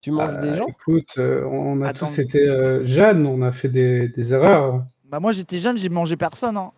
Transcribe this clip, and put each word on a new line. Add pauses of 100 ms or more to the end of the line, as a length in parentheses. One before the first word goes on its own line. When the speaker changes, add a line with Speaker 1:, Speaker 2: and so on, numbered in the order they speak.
Speaker 1:
Tu
manges
des
Speaker 2:
Euh,
Speaker 1:
gens ?
Speaker 2:
écoute,
euh,
on
a
Speaker 3:
Attends.
Speaker 2:
tous
été,
euh,
jeunes,
on
a
fait
des,
des
erreurs. (220)
Speaker 3:
Bah
moi,
j'étais
jeune,
j'ai
mangé
personne,
hein.